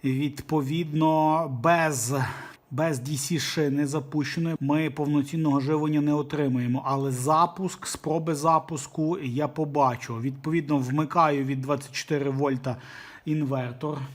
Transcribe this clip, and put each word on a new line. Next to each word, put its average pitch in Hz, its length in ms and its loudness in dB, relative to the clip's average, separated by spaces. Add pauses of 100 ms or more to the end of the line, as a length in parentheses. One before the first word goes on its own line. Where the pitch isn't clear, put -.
Відповідно, 156 1400 0 (140)
без, 156 520 2 (560)
без 143 300 0
D 139 120 -6
C 147 260 -2
шини 143 480 0
запущеної 151 720 -2
ми 147 300 2
повноцінного 147 720 2
живлення 151 400 2
не 147 140 2
отримаємо. 135 720 0
Але 135 260 0
запуск, 160 720 2
спроби 160 480 -2
запуску 160 840 0
я 139 300 -2
побачу. 131 720 0
Відповідно, 143 580 -2
вмикаю 147 680 2
від 135 160 -2
двадцять 139 320 -4
чотири 139 380 -2
вольта 135 460 0 (480)
інвертор. 139 760 -2 (160)